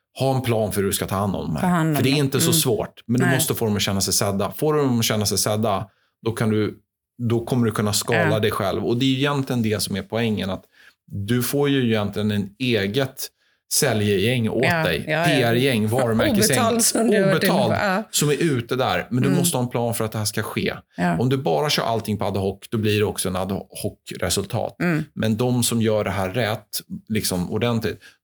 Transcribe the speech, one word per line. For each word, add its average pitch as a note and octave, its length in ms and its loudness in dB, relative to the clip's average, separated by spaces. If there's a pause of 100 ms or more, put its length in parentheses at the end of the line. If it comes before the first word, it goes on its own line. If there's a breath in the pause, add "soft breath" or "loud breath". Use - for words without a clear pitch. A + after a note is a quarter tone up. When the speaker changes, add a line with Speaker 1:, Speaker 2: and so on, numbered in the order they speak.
(200 soft breath)
Speaker 1:
ha C3 160 2
en B2+ 60 -2
plan A2 300 0
för G2+ 100 -2
hur G2 60 2
du F#2 60 -2
ska - 140 -4
ta G2+ 80 -2
hand G2 200 0
om D2+ 100 -6
dem - 100 -4
här. C#2 60 -4
Speaker 2:
Ta F#3 60 0
hand E3 220 2
om D3+ 60 0
Speaker 1:
För C#3 80 0
det C3 60 4
är - 20 2
Speaker 2:
dem. D3 80 2
Speaker 1:
inte C3+ 200 0
så - 100 2
Speaker 2:
Mm. E3+ 40 2
Speaker 1:
svårt, A2+ 540 -2
men A#2 140 2
du F3 60 4
Speaker 2:
Nej. E3+ 80 4
Speaker 1:
måste - 180 0
få A2+ 120 -2
dem G#2 100 2
att G#2 60 0
känna G2 200 0
sig F#2 120 -2
sedda. G2+ 440 0
Får D3+ 160 0
du D3 60 2
dem B2 200 2
att A2+ 60 0
känna G#2+ 200 0
sig G2 120 -2
sedda, G#2+ 500 0 (380 soft breath)
då A#2 60 -2
kan A2 180 0
du, G#2+ 280 0 (520)
då A#2 160 0
kommer A#2+ 200 2
du A2 60 0
kunna G#2 220 0
skala D#3 380 0
Speaker 2:
Ja. A2 80 2
Speaker 1:
dig A2 120 2
själv. F#2+ 340 -2
Och A#2 120 0
det C3+ 80 0
är C3 120 2
egentligen C3+ 460 0
det G#2+ 160 0
som G2+ 160 -6
är F#2+ 60 -4
poängen, G#2+ 480 -2
att F#2 140 -6 (480 soft breath)
du A2 320 -2
får C#3+ 260 0
ju C3+ 160 2
egentligen G#2 460 0
en G2+ 180 -2 (100)
eget A#2+ 680 0 (460)
säljgäng G#2+ 760 2
åt A#2+ 160 0
Speaker 2:
Ja, E3+ 180 2
Speaker 1:
dig. E2+ 240 0
Speaker 2:
ja, D#3 120 -2
ja. E3+ 60 2
Speaker 1:
P C#3 180 2
R-gäng, A#2 440 2
varumärkesgäng. B2 720 2
Speaker 2:
Obetalt A#3 240 2
som - 280 2
du G3 120 4
har F#3+ 80 4
varit F#3+ 120 2
inne F#3+ 100 4
på. E3+ 60 2
Speaker 1:
Obetalt, - 240 2
Speaker 2:
Ja. G3+ 280 0
Speaker 1:
som D3 180 2
är C#3+ 140 0
ute C3 320 0
där. G#2 340 0
Men B2+ 140 2
du C3 60 2
Speaker 2:
Mm. C#3 100 4
Speaker 1:
måste - 180 0
ha B2 60 0
en A#2+ 60 -2
plan A#2 260 -2
för A2+ 100 0
att G#2+ 60 -4
det A2+ 60 -6
här G#2+ 80 -2
ska G#2 180 -2
ske. - 300 -4 (240 soft breath)
Speaker 2:
Ja. E2+ 220 0
Speaker 1:
Om B2+ 100 2
du C3+ 80 0
bara D3+ 320 0
kör - 140 0
allting A2 340 -2
på G2 80 -2
ad G2 140 -2
hoc, G2 200 -2 (120)
då A#2+ 60 -2
blir G#2 220 2
det G#2 60 2
också G2+ 240 -4
en F#2 60 -4
ad F#3 160 -2 (180)
hoc-resultat. - 1120 -6
Speaker 2:
Mm. D#3+ 220 0 (100)
Speaker 1:
Men A2 240 0
de B2 260 0
som A#2 180 0
gör G#2+ 220 2
det G2 80 -4
här F#2+ 180 -2
rätt, G#2+ 380 -4 (420)
liksom F#2+ 420 -2
ordentligt, A2 480 -2 (240 loud breath)